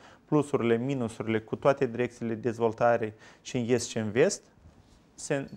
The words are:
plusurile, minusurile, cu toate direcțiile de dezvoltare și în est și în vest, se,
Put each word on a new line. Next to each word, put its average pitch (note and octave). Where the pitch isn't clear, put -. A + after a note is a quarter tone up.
plusurile, B2
minusurile, A2+
cu A2
toate C#3
direcțiile A#2
de A2
dezvoltare A2+
și -
în A#2+
est A#2+
și -
în G#2+
vest, D3+
se, C#3+